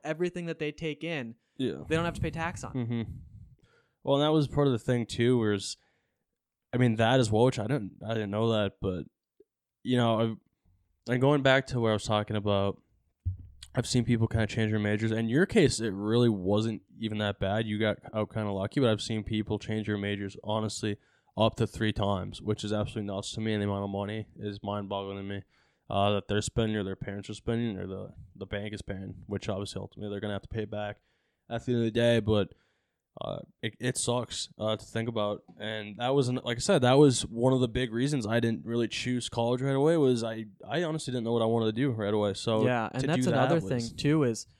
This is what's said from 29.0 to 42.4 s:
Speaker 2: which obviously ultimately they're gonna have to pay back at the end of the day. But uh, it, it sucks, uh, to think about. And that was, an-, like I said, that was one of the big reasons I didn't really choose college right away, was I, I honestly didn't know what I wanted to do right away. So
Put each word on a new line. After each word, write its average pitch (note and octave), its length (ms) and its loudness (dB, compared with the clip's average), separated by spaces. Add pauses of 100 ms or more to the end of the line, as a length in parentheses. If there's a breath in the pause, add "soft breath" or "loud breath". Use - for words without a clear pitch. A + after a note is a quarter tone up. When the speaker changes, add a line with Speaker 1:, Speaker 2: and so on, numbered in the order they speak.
Speaker 2:
which G2+ 200 -6
obviously G2 320 -6
ultimately G2+ 320 -12
they're G2+ 80 -6
gonna G#2 140 -4
have G2 80 -6
to - 80 -18
pay G#2+ 160 -6
back G#2 320 -8 (520)
at A#2+ 160 -6
the B2+ 60 -2
end A#2+ 80 2
of A#2 60 2
the A2+ 60 0
day. A#2 280 4
But G#2 340 2 (680)
uh, - 180 -6 (220)
it, A2+ 180 -6
it B2+ 180 -4
sucks, - 600 -4
uh, A2 180 -2
to - 100 -8
think A2+ 240 -6
about. G#2 340 -4 (160)
And G#2 380 -8
that A#2+ 180 -2
was, C3+ 140 4
an-, B2+ 140 0
like A#2 140 -4
I - 40 -6
said, F3+ 200 4
that B2 120 6
was C#3 320 8
one A#2+ 280 2
of B2+ 80 2
the B2 60 2
big A2+ 260 -2
reasons C3 320 0
I A2+ 140 2
didn't A2+ 260 0
really A#2 220 0
choose B2 420 -4
college A#2+ 320 0
right C#3 140 0
away, D#3 220 4
was B2+ 260 4
I, A2+ 220 -4 (220)
I D3 160 -2
honestly D#3 280 -4
didn't B2 140 -2
know A#2 80 0
what A#2 100 4
I - 20 4
wanted A2+ 220 2
to A2 60 2
do C3 180 0
right G#2+ 220 -2
away. G#2 200 2
So A2 320 0